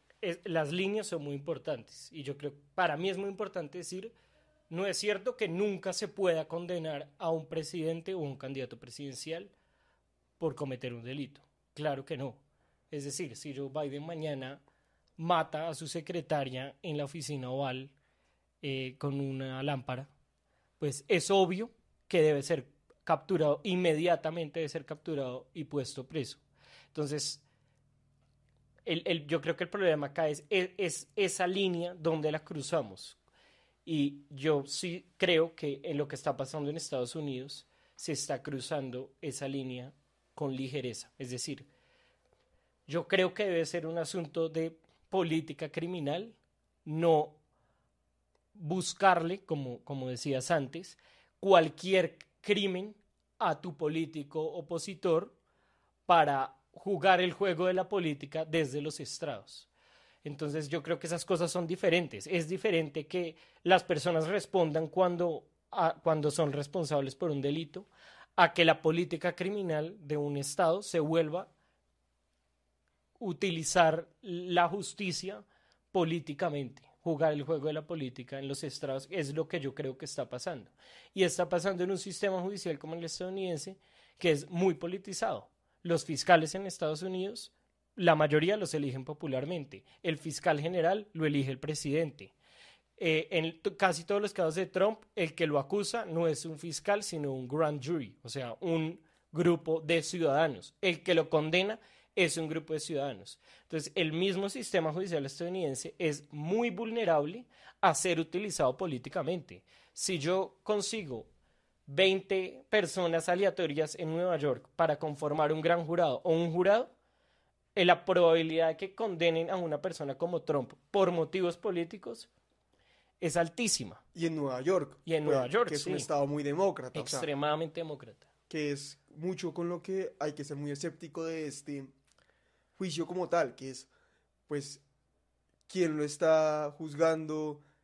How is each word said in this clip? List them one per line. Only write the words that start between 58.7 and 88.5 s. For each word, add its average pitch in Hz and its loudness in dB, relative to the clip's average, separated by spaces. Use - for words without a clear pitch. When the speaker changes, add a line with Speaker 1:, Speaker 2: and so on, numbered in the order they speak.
Speaker 1:
los 147 -6
estrados. 127 -10
Entonces 147 -4
yo 151 -2
creo 156 0
que - -8
esas 165 -4
cosas 170 2
son 175 -2
diferentes. 170 2
Es 165 -2
diferente 165 0
que 170 -4
las 180 8
personas 160 2
respondan 165 2
cuando, 175 0
a, 165 2
cuando 156 2
son 147 2
responsables 143 -2
por 170 -2
un 143 -2
delito, 151 -4
a 175 8
que 170 6
la 160 6
política 170 0
criminal 180 -4
de 147 -4
un 143 -2
estado 165 2
se 185 -2
vuelva 160 0
utilizar 165 2
la 175 4
justicia 190 -6
políticamente, 160 -2
jugar 156 2
el 147 -2
juego 147 -2
de 151 0
la 151 -6
política 135 -8
en 139 -8
los 135 -6
estrados, 135 -6
es 151 -4
lo 156 -2
que 175 -4
yo 135 -6
creo 135 -6
que 160 -14
está 139 -6
pasando. 127 -8
Y 190 0
está 175 2
pasando 180 0
en 185 2
un 185 -2
sistema 190 -2
judicial 180 -4
como 160 -8
el 170 -8
estadounidense, 185 -6
que 175 4
es 147 0
muy 180 4
politizado. 185 -4
Los 165 0
fiscales 160 4
en 196 -6
Estados 156 -4
Unidos, 185 -6
la 170 6
mayoría 151 4